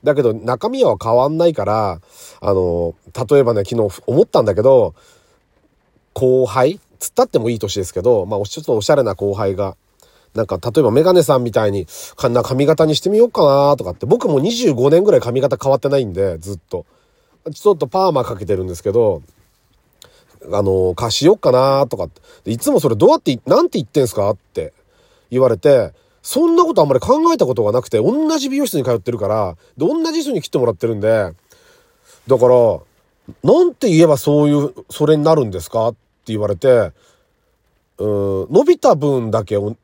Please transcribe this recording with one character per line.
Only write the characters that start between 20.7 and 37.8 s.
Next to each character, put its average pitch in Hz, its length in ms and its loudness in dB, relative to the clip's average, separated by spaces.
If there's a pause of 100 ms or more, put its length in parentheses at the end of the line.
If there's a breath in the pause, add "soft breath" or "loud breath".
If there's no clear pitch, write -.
貸 113 200 -6
し 135 120 0
よ 202 80 6
っ - 20 -20
か - 140 0
な 135 340 2
と 117 120 -8
か 90 80 -6
っ 80 40 -12
て。 - 120 -20 (240 soft breath)
で、 - 60 -6
い 113 60 -6
つ 285 140 -4
も 240 80 2
そ 147 100 0
れ 113 60 -2
ど 107 100 2
う 220 60 8
や 214 60 2
っ - 40 -4
て、 - 240 -4
な 208 160 2
ん 349 80 0
て - 80 -6
言 147 80 -6
っ - 20 -20
て 151 140 -2
ん 127 60 0
す - 80 -8
か 101 160 -2
っ - 40 -2
て - 380 -12 (560)
言 123 100 -4
わ 131 100 4
れ 113 80 -2
て、 120 360 2 (280)
そ - 240 -2
ん 330 120 2
な 359 80 4
こ 320 80 -4
と 196 80 4
あ 151 40 6
ん 143 40 -4
ま 139 40 2
り 123 60 2
考 311 340 2
え 311 40 -2
た 180 80 2
こ 127 100 -2
と 120 80 -2
が 104 80 0
な 123 100 0
く - 60 -12
て、 113 100 -2
同 294 400 0
じ 269 120 -6
美 269 80 -6
容 285 100 -2
室 180 100 -6
に 139 60 -4
通 127 80 -2
っ 117 80 -2
て 98 100 -10
る 117 80 -6
か 98 120 -4
ら、 104 260 -2 (220 soft breath)
で、 147 100 -2
同 311 240 -2
じ 320 100 -6
人 277 120 -6
に 175 80 -4
切 - 60 -14
っ - 20 -12
て - 80 -4
も 127 80 0
ら 113 80 0
っ - 20 -6
て - 100 -10
る 117 80 -2
ん 104 60 -8
で、 104 320 -2 (960 soft breath)
だ 131 100 2
か 120 100 4
ら、 120 320 4 (640)
な 269 220 4
ん 349 100 0
て - 160 -2
言 165 140 6
え - 20 6
ば 151 120 4
そ 147 260 2
う 147 60 2
い 147 160 0
う、 135 80 -8 (160)
そ - 160 -4
れ 156 100 4
に 147 80 -2
な 160 100 4
る 151 120 2
ん 107 40 -8
で 90 120 -10
す - 100 -18
か 113 160 -2
っ 117 60 -4
て - 40 -18 (280)
言 107 140 -6
わ 104 100 -4
れ 98 80 -4
て、 135 100 0
う 110 260 2 (1080)